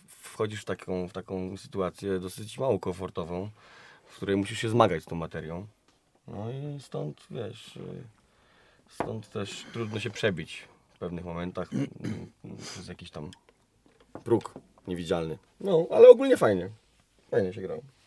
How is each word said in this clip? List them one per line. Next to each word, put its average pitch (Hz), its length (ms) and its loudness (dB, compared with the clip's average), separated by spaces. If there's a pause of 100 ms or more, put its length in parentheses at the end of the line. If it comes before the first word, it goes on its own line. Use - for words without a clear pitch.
wchodzisz - 560 -6
w - 20 -16
taką, 92 440 -4
w - 40 -14
taką 95 440 -8
sytuację 95 640 -2
dosyć 92 400 -8
mało 127 200 4
komfortową, 90 720 -6 (540)
w - 120 -20
której 98 200 0
musisz 101 220 -2
się 113 100 -2
zmagać 110 340 4
z - 40 -20
tą 87 100 -8
materią. 82 500 -8 (640)
No 104 220 -8
i 143 300 -10
stąd, 147 500 -10
wiesz, 110 460 -12
e, - 40 -14 (1080)
stąd 110 420 -8
też - 420 -10
trudno 110 280 -6
się 110 100 -4
przebić 85 580 -2 (260)
w - 40 -20
pewnych 87 260 -8
momentach, 87 480 -6
mm, 135 180 -2 (800)
przez 92 160 -14
jakiś 87 220 -16
tam 78 200 -12 (960)
próg 107 300 2 (320)
niewidzialny. 85 520 -2 (220)
No, 175 300 2
ale 233 180 12
ogólnie 254 280 10
fajnie. 98 340 2 (600)
Fajnie 98 220 2
się 95 80 -10
grało. 92 220 -6 (240)